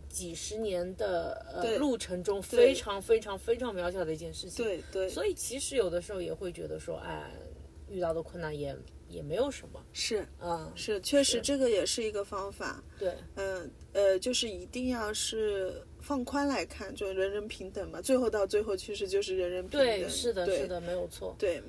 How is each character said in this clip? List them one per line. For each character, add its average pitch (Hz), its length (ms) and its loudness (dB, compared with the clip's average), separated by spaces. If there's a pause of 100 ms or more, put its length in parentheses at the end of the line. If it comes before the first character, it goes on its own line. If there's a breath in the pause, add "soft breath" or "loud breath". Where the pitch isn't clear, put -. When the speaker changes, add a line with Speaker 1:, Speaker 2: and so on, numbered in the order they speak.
Speaker 1:
几 175 260 -6
十 214 240 -6
年 185 380 -2
的， 175 580 -2
呃， 180 80 -2
Speaker 2:
对。 208 160 2
Speaker 1:
路 269 180 4
程 180 240 -2
中 196 300 0
Speaker 2:
对。 240 160 10
Speaker 1:
非 269 80 8
常 196 260 -4
非 220 200 6
常 202 180 -6
非 233 180 0
常 240 160 -2
渺 180 200 -2
小 185 120 0
的 160 80 -2
一 156 40 -4
件 160 180 -8
事 180 160 -10
情。 240 140 -4
Speaker 2:
对， 190 260 -2
对。 190 180 0
Speaker 1:
所 - 160 -2
以 403 80 2
其 - 280 -2
实 277 160 -2
有 208 120 4
的 170 140 0
时 214 100 -8
候 190 80 -4
也 165 140 -2
会 - 160 -6
觉 85 160 -8
得 78 140 -4
说， 80 160 -6
哎， 73 340 -8 (580)
遇 196 120 -4
到 165 120 2
的 165 80 0
困 170 220 -8
难 151 160 -4
也， 139 180 -4 (320)
也 170 140 -8
没 147 140 -4
有 262 120 4
什 - 200 -8
么。 - 120 -16 (120)
Speaker 2:
是， 202 340 -2 (140)
Speaker 1:
嗯， 170 340 -2
Speaker 2:
是， 208 260 -2
确 277 220 6
实 269 140 4
Speaker 1:
是。 226 40 2
Speaker 2:
这 285 160 2
个 262 140 6
也 185 160 4
是 - 160 0
一 214 80 0
个 202 140 -2
方 202 280 -4
法。 190 300 -8 (160)
Speaker 1:
对。 180 160 0 (220)
Speaker 2:
嗯， 190 340 -4 (220)
呃， 190 260 6
就 254 160 0
是 240 140 0
一 180 180 -8
定 254 220 -4
要 220 260 0
是 208 680 0 (200)
放 269 240 0
宽 285 240 2
来 208 180 2
看， - 300 -8
就 196 160 -2
人 190 180 2
人 208 160 -4
平 190 240 -8
等 185 180 -4
嘛， 160 140 -8
最 262 160 6
后 247 100 4
到 208 160 4
最 208 160 4
后 208 160 0
其 202 200 -6
实 196 100 -2
就 196 160 2
是 185 140 0
人 180 120 0
人 180 200 -4
平 294 100 -2
等。 269 80 10
Speaker 1:
对， 202 220 2
是 - 240 0
的， 185 120 2
Speaker 2:
对。 185 180 4
Speaker 1:
是 196 40 -2
的， 180 140 -2
没 170 100 -4
有 175 160 -2
错。 180 320 -8
Speaker 2:
对， 175 300 2